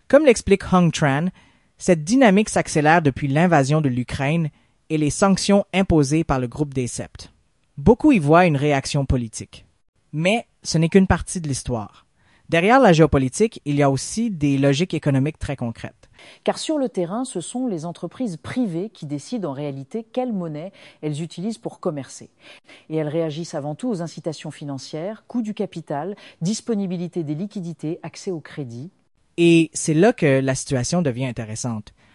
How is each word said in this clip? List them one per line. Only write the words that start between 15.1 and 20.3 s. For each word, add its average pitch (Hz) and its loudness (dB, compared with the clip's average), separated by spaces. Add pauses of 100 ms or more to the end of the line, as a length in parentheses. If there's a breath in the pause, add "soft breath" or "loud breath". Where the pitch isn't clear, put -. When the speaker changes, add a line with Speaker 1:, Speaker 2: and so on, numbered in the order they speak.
Speaker 1:
très 143 -6
concrètes. - -12 (340 soft breath)
Speaker 2:
Car - -2
sur 311 -2
le 262 -2
terrain, 190 -4
ce 220 -8
sont 254 -6
les 165 -6
entreprises 175 -8
privées 208 -6
qui - -16
décident 151 -8
en 135 -8
réalité 143 -8
quelle 254 -6